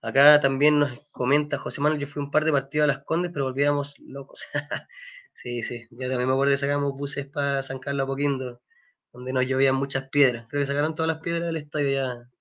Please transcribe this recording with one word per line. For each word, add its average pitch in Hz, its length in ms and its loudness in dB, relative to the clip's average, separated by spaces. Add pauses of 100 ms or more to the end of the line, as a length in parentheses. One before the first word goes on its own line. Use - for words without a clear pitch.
Acá 139 380 8
también 143 400 4
nos 135 200 0 (120)
comenta 143 460 0
José 139 240 -6
Manuel, 147 180 2
yo 147 80 -4
fui 147 140 -6
un 143 100 -6
par 156 140 2
de 156 60 0
partidos 147 340 0
a - 20 4
Las 135 160 -2
Condes, 175 300 -2
pero 139 120 -2
volvíamos 143 540 0
locos. - 540 -12
<laughs> - 360 -6 (440)
Sí, 120 280 -8
sí, 117 300 -8
yo 127 180 -6
también 127 180 0
me 131 60 2
acuerdo 139 180 2
que 135 60 2
sacábamos 143 400 -2
buses 143 300 -6
pa 139 340 -2
San 135 160 -8
Carlos 139 280 -2
Apoquindo, 135 540 -2 (540)
donde 127 200 -8
nos 131 120 2
llovían 131 300 2
muchas 135 340 -4
piedras. 120 400 2
Creo 143 140 -2
que 139 40 -2
sacaron 147 280 -2
todas 160 120 0
las 160 120 -2
piedras 170 260 -4
del 165 120 -2
estadio 147 340 -2
ya 123 380 -4 (120)